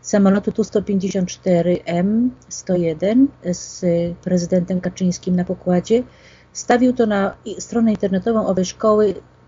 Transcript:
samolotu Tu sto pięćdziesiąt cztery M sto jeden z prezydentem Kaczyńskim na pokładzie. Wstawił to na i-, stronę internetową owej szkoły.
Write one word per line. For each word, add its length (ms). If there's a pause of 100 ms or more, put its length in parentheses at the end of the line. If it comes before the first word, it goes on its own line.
samolotu 520
Tu 120
sto 180
pięćdziesiąt 460
cztery 560
M 460 (180)
sto 280
jeden 520 (240)
z 320 (380)
prezydentem 580
Kaczyńskim 560
na 80
pokładzie. 580 (500)
Wstawił 400
to 140
na 280 (100)
i-, 160
stronę 300
internetową 560
owej 180
szkoły. 500 (340)